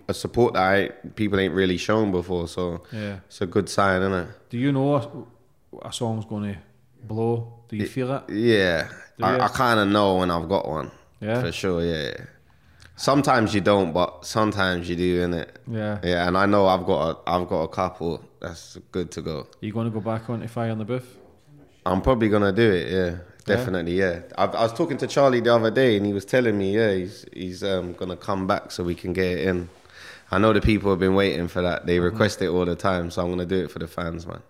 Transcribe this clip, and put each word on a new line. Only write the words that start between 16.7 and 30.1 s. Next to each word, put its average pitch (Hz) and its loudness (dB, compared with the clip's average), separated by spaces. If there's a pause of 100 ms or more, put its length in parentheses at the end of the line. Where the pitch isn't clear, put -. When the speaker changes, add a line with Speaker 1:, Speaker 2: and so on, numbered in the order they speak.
Speaker 1:
got 82 2 (180)
a, - -4
I've 90 0
got 87 -2
a 82 -4
couple, 85 -4 (180)
that's - -14 (140)
good 90 -6
to 82 -10
go. 80 -6
Speaker 2:
Are - -14 (140)
you 107 -8
gonna 113 -4
go 107 -6
back 113 -6
onto 113 -6
Fire 113 -6
in 110 -6
the 107 -8
Booth? 127 -8 (680)
Speaker 1:
I'm 90 2
probably 113 4
gonna 101 4
do 107 6
it, 82 0
yeah. 90 0 (380)
Speaker 2:
Yeah? 101 2
Speaker 1:
Definitely, 92 -2
yeah. 90 0 (160)
I, 95 4
I 98 0
was 117 0
talking 143 -2
to 127 -4
Charlie 131 4
the 117 4
other 110 4
day 120 4
and 101 0
he 101 0
was 98 -4
telling 117 2
me, 98 0
yeah, 110 4
he's, 92 -6
he's, 90 -10
um, 90 -2
gonna 90 -8
come 95 -4
back - -2
so - -6
we 87 -2
can 90 -6
get 92 0 (140)
it 82 0
in. 87 -2 (600)